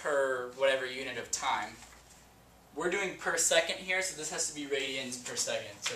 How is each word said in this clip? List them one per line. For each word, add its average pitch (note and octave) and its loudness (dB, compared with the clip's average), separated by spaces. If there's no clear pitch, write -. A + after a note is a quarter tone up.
per C3 2
whatever C3+ 4
unit B2+ -6
of A2 -8
time. A2+ 0
We're D#3+ 2
doing F#3 0
per - 0
second E3+ 4
here, F#3 0
so - -2
this D#3 -6
has - -2
to C#3+ -10
be D3 -6
radians C3+ -2
per A#2 -8
second. A2 -4
So - -2